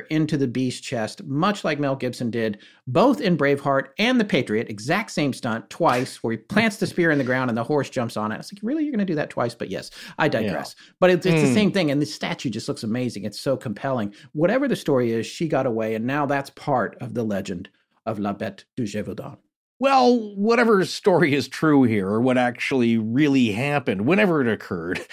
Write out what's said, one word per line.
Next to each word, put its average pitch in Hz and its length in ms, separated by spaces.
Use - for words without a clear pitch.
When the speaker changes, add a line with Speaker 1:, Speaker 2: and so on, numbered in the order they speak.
Speaker 1:
into 156 260
the 135 120
beast's 123 320
chest, 110 420
much 175 400
like 156 160
Mel 139 160
Gibson 123 380
did, 110 260
both 202 320
in 180 180
Braveheart 139 520
and 247 180
The 220 60
Patriot, 117 440
exact 139 440
same 147 200
stunt, 113 380
twice, 131 540
where 113 80
he 113 60
plants 214 400
the 180 100
spear 165 240
in 143 60
the 135 60
ground 127 260
and 113 60
the 117 60
horse 139 260
jumps 120 280
on 107 160
it. - 80
It's - 120
like, 202 120
"Really? 302 180
You're 302 80
gonna 208 140
do 180 100
that 147 160
twice?" 123 240
But - 160
yes, - 220
I 160 80
digress. 101 500
Speaker 2:
Yeah. - 220
Speaker 1:
But 185 120
it's, 180 140
it's 160 160
the 143 80
Speaker 2:
Mm. 127 60
Speaker 1:
same 208 160
thing, 165 220
and 143 100
the 143 40
statue 165 440
just 110 160
looks - 160
amazing. 113 400
It's 104 220
so 131 140
compelling. 113 560
Whatever 202 340
the 214 100
story 123 360
is, 113 140
she 165 220
got 135 180
away, 110 280
and 110 120
now 143 180
that's 139 240
part 117 540
of 120 100
the 117 100
legend 95 460
of 110 120
La 101 140
Bête 101 320
du 127 100
Gévaudan. 101 520
Speaker 2:
Well, 247 560
whatever 220 520
story 165 480
is 131 120
true 147 360
here, 107 260
or 110 140
what 127 160
actually 123 580
really 123 560
happened, 123 540
whenever 175 340
it 120 80
occurred, 90 640